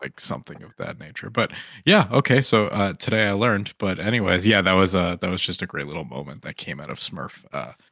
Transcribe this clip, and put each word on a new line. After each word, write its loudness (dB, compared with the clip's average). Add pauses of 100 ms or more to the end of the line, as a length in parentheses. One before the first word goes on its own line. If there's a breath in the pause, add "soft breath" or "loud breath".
like, -14
something -8
of -20
that -10
nature. -14
But -2 (340 loud breath)
yeah, 6
okay, 4
so, 2
uh, 0
today 0
I 0
learned. 0
But -4
anyways, 0
yeah, 8
that 4
was, 4
uh, 0
that -2
was -2
just -4
a -6
great -8
little -10
moment -12
that -14
came -10
out -12
of -10
Smurf, -8
uh, -8 (180)